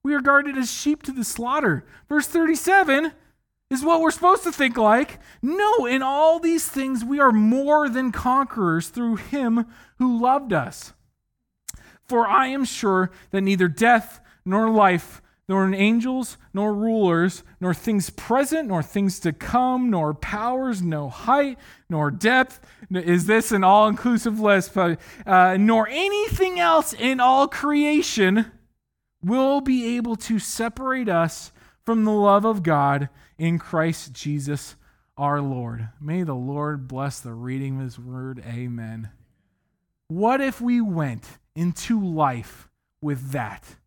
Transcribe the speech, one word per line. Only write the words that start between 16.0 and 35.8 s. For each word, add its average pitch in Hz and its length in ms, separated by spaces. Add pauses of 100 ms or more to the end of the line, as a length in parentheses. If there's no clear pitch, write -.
nor 208 220
rulers, 196 680 (160)
nor 180 140
things 202 380
present, 277 560
nor 175 160
things 196 380
to 165 120
come, 254 560
nor 156 240
powers, 233 680
no 151 260
height, 269 480 (320)
nor 151 220
depth." 247 480 (320)
Is 175 340
this 220 260
an 196 120
all-inclusive 214 760
list? 202 360
But, 170 240 (260)
uh, 185 340
"Nor 220 300
anything 381 680
else 330 340
in 254 260
all 262 280
creation 294 1040 (720)
will 262 360
be 247 380
able 233 200
to 220 200
separate 247 720
us 165 420 (320)
from 226 200
the 214 80
love 202 340
of 214 160
God 143 480 (280)
in 165 220
Christ 160 540
Jesus 147 640 (420)
our 143 240
Lord." 120 480 (100)